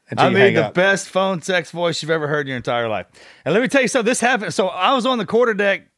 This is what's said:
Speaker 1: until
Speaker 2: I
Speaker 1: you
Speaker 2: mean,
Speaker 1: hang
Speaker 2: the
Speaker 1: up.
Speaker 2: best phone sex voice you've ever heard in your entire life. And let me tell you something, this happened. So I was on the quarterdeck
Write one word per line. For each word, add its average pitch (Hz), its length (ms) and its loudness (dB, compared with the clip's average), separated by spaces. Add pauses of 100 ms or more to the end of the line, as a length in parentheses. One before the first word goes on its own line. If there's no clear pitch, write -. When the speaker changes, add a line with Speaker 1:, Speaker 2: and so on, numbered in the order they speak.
Speaker 1:
until 135 160 2
Speaker 2:
I 180 40 4
Speaker 1:
you 190 60 0
Speaker 2:
mean, 196 80 4
Speaker 1:
hang 196 120 6
Speaker 2:
the 117 120 2
Speaker 1:
up. 101 60 -8
Speaker 2:
best 190 360 0
phone 190 320 -2
sex 180 300 -4
voice 170 300 -4
you've 156 100 -4
ever 156 160 -2
heard 147 140 -2
in 139 80 -6
your 131 80 -6
entire 120 300 -2
life. 101 200 -6 (360)
And 143 100 -2
let 208 80 2
me 254 60 0
tell 277 140 0
you 247 60 0
something, 226 220 -2
this 254 120 0
happened. 226 320 -2
So 196 140 2
I 185 260 2
was 247 120 0
on 254 120 0
the 208 80 -4
quarterdeck 202 600 0 (100)